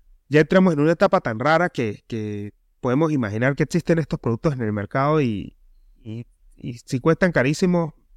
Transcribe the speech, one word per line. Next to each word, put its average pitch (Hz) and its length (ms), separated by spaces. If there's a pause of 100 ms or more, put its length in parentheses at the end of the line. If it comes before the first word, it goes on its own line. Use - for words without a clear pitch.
(280)
ya 147 120
entramos 185 320
en 143 80
una 156 120
etapa 185 280
tan 113 180
rara 160 300
que, 113 380
que 104 480 (260)
podemos 147 320
imaginar 123 440
que 160 80
existen 165 340
estos 160 220
productos 131 340
en 127 80
el 107 100
mercado 135 480
y, 110 380 (380)
y, 113 300 (300)
y 120 220
si - 200
cuestan 165 320
carísimo, 160 640 (220)